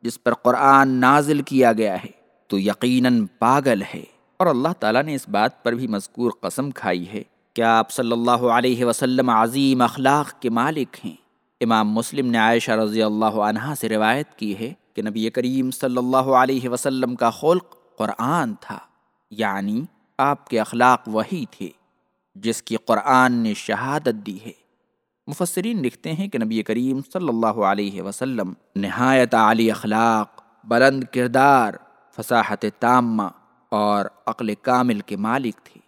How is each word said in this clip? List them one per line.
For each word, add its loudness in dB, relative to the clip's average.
جس -8
پر 0
قرآن 4
نازل 2
کیا 4
گیا 0
ہے، -10
تو -4
یقیناً 2
پاگل 2
ہے۔" -12
اور 0
اللہ 0
تعالیٰ 2
نے -4
اس -8
بات -2
پر 0
بھی -4
مذکور -4
قسم -6
کھائی -4
ہے -12
کہ -2
آپ 2
صلی -4
اللہ 0
علیہ 2
وسلم 0
عظیم 2
اخلاق 0
کے -4
مالک -2
ہیں۔ -12
امام 2
مسلم -4
نے 0
عائشہ 2
رضی 0
اللہ 0
عنہا -2
سے -4
روایت 0
کی -8
ہے -8
کہ -6
نبی -4
کریم -2
صلی -4
اللہ 0
علیہ 2
وسلم -4
کا 0
خلق -2
قرآن -2
تھا، -14
یعنی -4
آپ -2
کے -2
اخلاق 2
وہی -4
تھے -14
جس -4
کی -6
قرآن 2
نے -2
شہادت -4
دی -12
ہے۔ -16
مفسرین -4
لکھتے -6
ہیں -6
کہ -6
نبی -2
کریم -2
صلی -4
اللہ 0
علیہ -2
وسلم -6
نہایت 2
عالی 4
اخلاق، -2
بلند 4
کردار، 4
فصاحت -2
تامہ 2
اور 0
عقل -4
کامل 2
کے -10
مالک -4
تھے۔ -20